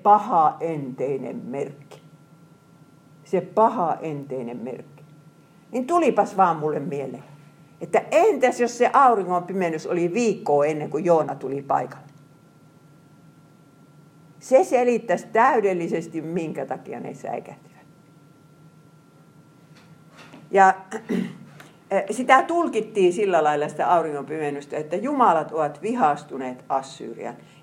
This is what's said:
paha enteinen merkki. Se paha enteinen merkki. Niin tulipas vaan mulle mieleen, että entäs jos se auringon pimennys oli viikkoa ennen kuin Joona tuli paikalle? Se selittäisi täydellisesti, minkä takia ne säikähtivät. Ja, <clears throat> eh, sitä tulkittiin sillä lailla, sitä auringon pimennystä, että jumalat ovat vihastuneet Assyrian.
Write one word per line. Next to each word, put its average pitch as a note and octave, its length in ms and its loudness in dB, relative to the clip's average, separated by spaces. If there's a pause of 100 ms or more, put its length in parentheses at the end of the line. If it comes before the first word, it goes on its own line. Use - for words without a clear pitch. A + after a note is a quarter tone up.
paha G#3 580 4
enteinen C3+ 760 -6
merkki. - 640 -12 (1200)
Se F3+ 160 -2
paha F#3+ 600 0
enteinen C#3 560 -8
merkki. - 480 -14 (680)
Niin B3 160 -4
tulipas C4 500 2
vaan F3 200 4
mulle D3+ 240 -4
mieleen, C3+ 440 -8 (560)
että E3+ 300 0
entäs C4+ 500 4
jos A#3 180 -2
se A#3+ 140 4
auringon F#3 520 4
pimennys F3 420 -2
oli E3+ 280 0
viikkoa D3 520 2
ennen D3+ 240 -4
kuin D3+ 140 -4
Joona D#3 300 4
tuli C#3 280 -6
paikalle? C#3 460 -4 (2250)
Se D#4+ 260 4
selittäisi A#3+ 680 0
täydellisesti, F3 880 0
minkä D3+ 460 -6
takia B2+ 340 -12
ne B2+ 140 -12
säikähtivät. - 640 -12 (2750)
Ja, F#3+ 240 8 (180)
<clears throat> - 960 -10
eh, G3 200 0
sitä B3+ 320 4
tulkittiin G#3+ 720 0
sillä F3+ 320 2
lailla, D3+ 240 0
sitä D3+ 240 0
auringon D3+ 340 0
pimennystä, D3 500 -6
että D3+ 200 -4
jumalat G3+ 560 2
ovat D3+ 300 -4
vihastuneet D3 840 -4
Assyrian. A#2 680 -8 (260)